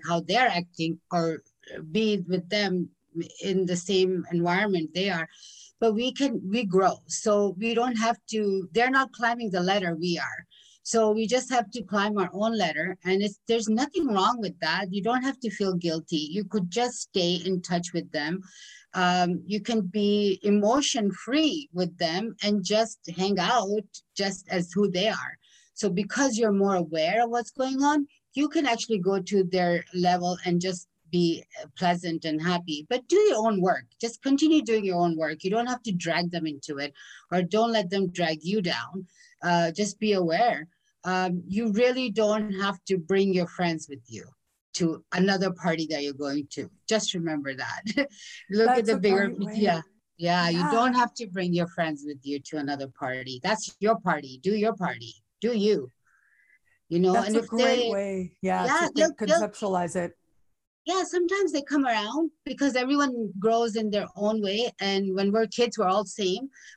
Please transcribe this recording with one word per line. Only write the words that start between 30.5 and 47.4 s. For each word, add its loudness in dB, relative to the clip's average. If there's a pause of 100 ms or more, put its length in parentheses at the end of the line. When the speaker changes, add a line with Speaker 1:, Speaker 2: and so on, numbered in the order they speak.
Speaker 1:
just -6 (220)
be 0 (320)
pleasant 0
and -2
happy, -2
but -2
do 2 (120)
your 2
own 2
work. 2 (160)
Just -6
continue 4
doing 2
your 0
own 4
work. -4
You 0
don't 0
have -6
to -4
drag -2
them -4
into -8
it, -6 (360)
or 2
don't 2
let 0
them 0
drag -2
you 0
down. -4 (380)
Uh, 4
just -4
be 2
aware. 2 (360)
Um, 0
you 0
really 2
don't 0
have -4
to 2
bring 2
your 2
friends -4
with -14
you -14 (520)
to 0
another 2
party -2
that -4
you're -4
going -4
to. -10 (180)
Just 0
remember -4